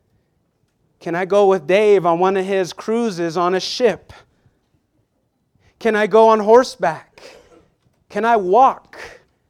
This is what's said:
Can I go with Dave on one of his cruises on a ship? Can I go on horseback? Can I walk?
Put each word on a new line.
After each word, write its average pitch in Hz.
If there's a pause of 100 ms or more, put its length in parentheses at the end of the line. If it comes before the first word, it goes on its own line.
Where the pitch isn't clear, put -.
(1000)
Can 170
I 185
go 202
with 190
Dave 196
on 170
one 190
of 185
his 190
cruises 190
on 180
a 185
ship? - (1700)
Can 220
I 214
go 220
on 220
horseback? - (720)
Can 208
I 233
walk? 214 (500)